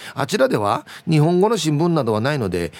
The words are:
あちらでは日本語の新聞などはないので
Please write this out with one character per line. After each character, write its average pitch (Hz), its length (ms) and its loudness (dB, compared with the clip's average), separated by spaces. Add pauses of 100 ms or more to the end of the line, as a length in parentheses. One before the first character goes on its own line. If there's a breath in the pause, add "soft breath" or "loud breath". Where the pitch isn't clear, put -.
(140 loud breath)
あ 131 140 -4
ち 214 100 -2
ら 262 100 2
で 202 80 -2
は 107 300 -2 (220 loud breath)
日 160 100 4
本 175 220 4
語 208 80 4
の 233 80 0
新 156 200 0
聞 170 120 2
な 156 160 0
ど 113 80 0
は 107 80 0
な 135 140 0
い 143 40 -2
の 104 100 -2
で 87 320 -4